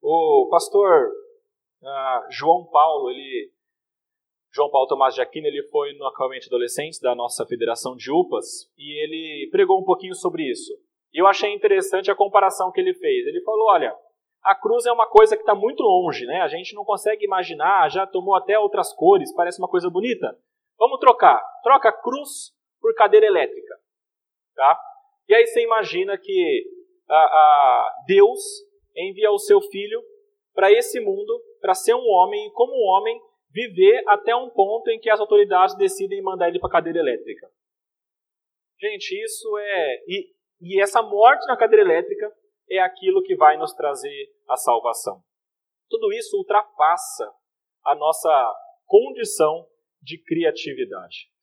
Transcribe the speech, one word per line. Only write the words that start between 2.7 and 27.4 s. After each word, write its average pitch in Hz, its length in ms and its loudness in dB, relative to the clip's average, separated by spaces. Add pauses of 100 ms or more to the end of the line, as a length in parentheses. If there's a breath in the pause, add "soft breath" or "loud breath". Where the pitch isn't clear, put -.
ele, 127 420 -10 (1000)
João 143 160 -2
Paulo 131 180 0
Tomás 135 280 0
de 131 60 -4
Aquino, 151 260 -6
ele 143 220 -6
foi 143 240 -4
no 143 120 -14
acampamento 131 380 -8
de - 60 -20
adolescentes 123 500 -6
da 123 160 -2
nossa 120 300 -8
federação 117 500 -6
de 127 160 -12
upas 143 640 -4
e 147 260 -10
ele 156 480 -12
pregou 190 280 2
um 190 40 -8
pouquinho 185 300 -4
sobre 165 360 -8
isso. - 220 -10 (400)
E 147 100 -10
eu 190 60 6
achei 202 260 0
interessante 196 580 -2
a 196 40 0
comparação 196 560 0
que 185 80 -4
ele 185 140 -2
fez. 131 320 -2
Ele 165 160 -8
falou, 220 280 0
"Olha, 143 260 2 (480)
a 196 100 2
cruz 233 320 -2
é 240 60 0
uma 226 160 2
coisa 214 280 8
que 214 80 -10
tá 208 120 2
muito 214 260 -4
longe, 180 440 0
né? 156 160 -4
A 165 60 -2
gente 175 280 -10
não 202 100 -12
consegue 208 400 -4
imaginar, 185 640 0
já 190 160 -4
tomou 190 300 -2
até 196 240 0
outras 202 340 -2
cores, 180 400 4
parece 175 260 -4
uma 180 80 -6
coisa 180 220 -2
bonita. 190 480 -6 (400)
Vamos 262 220 0
trocar. 180 420 6 (220)
Troca 254 260 4
a 202 40 -4
cruz - 600 -10 (260)
por - 140 -2
cadeira 208 320 6
elétrica." - 500 -2 (760)
Tá? 135 260 4 (480)
E 202 60 6
aí 233 140 6
você 233 160 0
imagina 196 540 -2
que 175 480 -2 (440)
a, 147 60 2
a 151 880 4